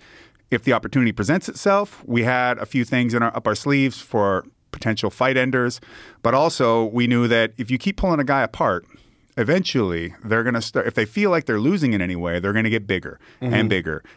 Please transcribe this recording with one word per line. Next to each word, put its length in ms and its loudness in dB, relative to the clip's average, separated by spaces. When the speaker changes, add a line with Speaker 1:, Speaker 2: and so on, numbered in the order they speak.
Speaker 1:
if 140 -2
the 100 2
opportunity 380 0
presents 360 -2
itself, 580 -2
we 180 0
had 340 0
a 80 -8
few 180 -2
things 300 0
in 80 2
our, 140 0
up 100 -6
our 100 2
sleeves 460 0
for 440 0
potential 380 -4
fight 280 0
enders, 420 0
but 100 2
also 520 2
we 220 0
knew 200 2
that 300 2
if 120 -8
you 80 0
keep 200 -4
pulling 220 0
a 40 0
guy 180 2
apart, 440 -2
eventually 720 0
they're 200 0
gonna 180 -2
start, 240 -4
if 80 -2
they 120 0
feel 260 0
like 140 0
they're 140 0
losing 340 2
in 80 0
any 140 -4
way, 240 -4
they're 140 -2
gonna 160 0
get 160 -2
bigger 340 -4
and 120 -2
Speaker 2:
Mm-hmm. 160 2
Speaker 1:
bigger 340 -2